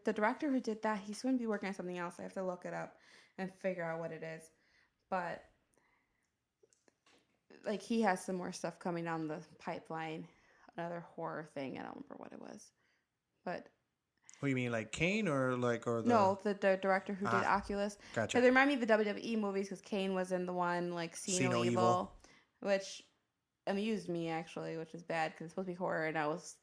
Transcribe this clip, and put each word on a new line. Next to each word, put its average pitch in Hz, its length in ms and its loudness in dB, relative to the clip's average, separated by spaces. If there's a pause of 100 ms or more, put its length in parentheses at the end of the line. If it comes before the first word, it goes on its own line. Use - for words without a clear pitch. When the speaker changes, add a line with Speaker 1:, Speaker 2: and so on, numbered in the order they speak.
Speaker 1:
the 220 60 4
director 220 380 2
who 262 100 2
did 214 220 -4
that, 214 240 0
he's 208 160 -8
gonna 262 160 2
be 233 80 -4
working 208 240 0
on 196 60 -4
something 180 240 -6
else. 175 180 -6
I 196 60 -8
have 185 100 -10
to 196 100 -4
look 180 220 -4
it 175 80 -6
up 165 220 -6 (420)
and 190 240 -6
figure 180 220 0
out 165 160 -2
what 165 120 -6
it 160 120 -10
is. 160 260 -10 (600)
But, 175 320 -2 (2250)
like, 202 200 -2
he 226 180 2
has 190 240 4
some 185 120 -2
more 180 140 -4
stuff 175 280 -6
coming 170 240 -2
down 160 240 -2
the 156 100 -4 (220)
pipeline. 160 680 -6 (520)
Another 170 280 -6 (100)
horror 160 380 -6
thing. 135 240 -6
I - 60 -6
don't - 260 -10
remember - 80 -14
what - 160 -14
it - 80 -16
was. - 300 -16 (720)
But 180 220 -6 (720)
Speaker 2:
What 143 80 -2
do - 20 4
you 135 60 2
mean, 127 160 0
like 110 200 -2
Kane 202 360 0
or, 131 300 2
like, 120 280 2
or 117 160 2
the 113 80 2
Speaker 1:
No, 202 340 6
the, 202 120 0
the 190 260 2
director 190 320 2
who 196 140 -2
did 226 80 2
Speaker 2:
Ah, 220 220 4
Speaker 1:
Oculus. 202 420 -4 (160)
Speaker 2:
gotcha. 220 240 2
Speaker 1:
So - 20 6
they 247 60 10
remind 262 220 8
me 294 40 4
of 269 60 0
the 226 80 0
W 214 200 6
W 208 240 -4
E 226 40 0
movies 202 340 0
'cause 175 120 -8
Kane 190 340 0
was 185 160 0
in 180 160 0
the 180 60 -2
one, 175 420 0
like, 165 200 -4
See - 220 -2
Speaker 2:
See 180 60 4
Speaker 1:
No 123 80 4
Speaker 2:
No 120 120 4
Speaker 1:
Evil, 120 60 4 (140)
Speaker 2:
Evil. 190 280 4 (500)
Speaker 1:
which 196 420 0 (680)
amused 196 380 0
me, 170 220 -2
actually, 165 480 -6
which 160 180 -10
is 170 80 -14
bad 165 320 0
'cause - 80 -12
it's 160 80 -10
supposed 190 160 -4
to 180 60 -4
be - 20 -10
horror, 175 300 0
and 156 120 0
I 156 100 4
was, 170 360 -4